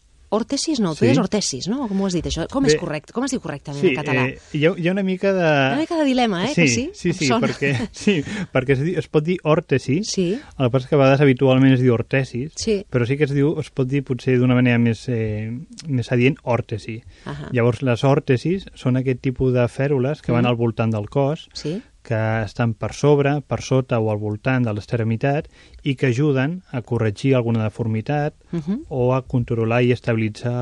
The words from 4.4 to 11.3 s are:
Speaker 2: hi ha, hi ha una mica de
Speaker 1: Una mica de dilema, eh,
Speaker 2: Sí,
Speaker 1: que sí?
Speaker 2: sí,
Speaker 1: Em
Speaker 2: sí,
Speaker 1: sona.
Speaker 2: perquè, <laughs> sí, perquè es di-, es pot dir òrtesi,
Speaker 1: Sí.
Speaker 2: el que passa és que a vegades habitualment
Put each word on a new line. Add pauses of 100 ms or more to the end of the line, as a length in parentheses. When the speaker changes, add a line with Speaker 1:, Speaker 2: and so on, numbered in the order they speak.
Speaker 2:
hi
ha,
hi
ha
una
mica
de (320)
Speaker 1:
Una
mica
de
dilema,
eh,
Speaker 2:
Sí,
Speaker 1:
que
sí?
Speaker 2:
sí,
Speaker 1:
Em
Speaker 2:
sí,
Speaker 1:
sona.
Speaker 2:
perquè,
<laughs>
sí, (300)
perquè
es
di-,
es
pot
dir
òrtesi,
Speaker 1:
Sí. (180)
Speaker 2:
el
que
passa
és
que
a
vegades
habitualment